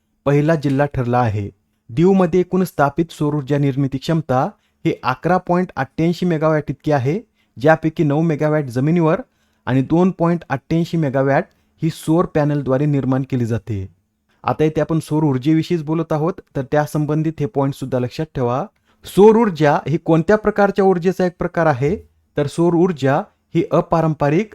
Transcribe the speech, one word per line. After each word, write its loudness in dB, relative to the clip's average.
पहिला 2
जिल्हा 0
ठरला -2
आहे. -2
दीवमध्ये 2
एकूण 0
स्थापित -2
सौर -2
ऊर्जा -2
निर्मिती -2
क्षमता -2
ही 0
अकरा -2
पॉइंट -2
अठ्ठ्याऐंशी -2
मेगावॅट 0
इतकी -4
आहे, 0
ज्यापैकी 2
नऊ 0
मेगावॅट 0
जमिनीवर 0
आणि 2
दोन 2
पॉइंट -2
अठ्ठ्याऐंशी -2
मेगावॅट 0
ही 0
सौर 0
पॅनलद्वारे 0
निर्माण 0
केली -2
जाते. -6
आता -2
इथे 0
आपण -2
सौर -4
ऊर्जेविषयीच 0
बोलत -4
आहोत, -2
तर -4
त्यासंबंधित -2
हे -2
पॉइंट -2
सुद्धा -6
लक्षात -6
ठेवा. -2
सौर 6
ऊर्जा 2
ही 0
कोणत्या 2
प्रकारच्या 0
ऊर्जेचा 0
एक -2
प्रकार -2
आहे? 0
तर 0
सौर 0
ऊर्जा 2
ही 0
अपारंपरिक 0